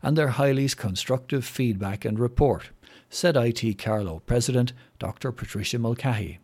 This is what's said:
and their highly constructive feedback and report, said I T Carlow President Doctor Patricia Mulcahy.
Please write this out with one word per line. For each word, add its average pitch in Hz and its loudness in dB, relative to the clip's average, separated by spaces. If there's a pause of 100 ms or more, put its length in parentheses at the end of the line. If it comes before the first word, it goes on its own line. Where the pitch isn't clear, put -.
and 147 2
their 147 2
highly 135 2
constructive 127 -2
feedback 104 -2
and 107 0
report, 120 2 (400)
said 170 0
I 117 4
T 113 0
Carlow 101 -2
President 123 2 (280)
Doctor 117 -6
Patricia - -4
Mulcahy. 113 -2